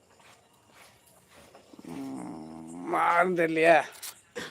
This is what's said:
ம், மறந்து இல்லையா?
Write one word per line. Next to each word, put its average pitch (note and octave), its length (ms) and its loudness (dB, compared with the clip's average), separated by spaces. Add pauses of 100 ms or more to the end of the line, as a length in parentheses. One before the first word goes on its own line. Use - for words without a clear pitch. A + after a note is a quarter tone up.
(1900)
ம், C3+ 1000 -12
மறந்து E3+ 560 2
இல்லையா? D#3+ 420 6 (640)